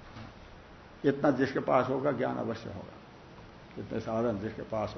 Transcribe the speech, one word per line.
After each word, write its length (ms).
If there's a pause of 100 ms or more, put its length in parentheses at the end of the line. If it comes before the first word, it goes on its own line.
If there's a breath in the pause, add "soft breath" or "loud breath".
(1040)
इतना 260
जिसके 280
पास 300
होगा, 240
ज्ञान 240
अवश्य 340
होगा। 240 (840)
इतने 220
साधन 380
जिसके 240
पास 360